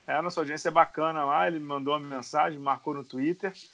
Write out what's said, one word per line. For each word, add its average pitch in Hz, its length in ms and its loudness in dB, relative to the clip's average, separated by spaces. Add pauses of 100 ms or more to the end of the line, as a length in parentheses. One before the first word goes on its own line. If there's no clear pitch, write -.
É, 139 60 -4
a 143 80 2
nossa 175 180 -4
audiência 151 300 -4
é - 20 2
bacana 160 540 4
lá, 156 220 4
ele 170 120 0
me 151 60 -6
mandou 143 320 -2
uma 143 200 -8
mensagem, 151 420 0
marcou 139 340 -2
no 143 100 -6
Twitter, 156 480 -2 (240)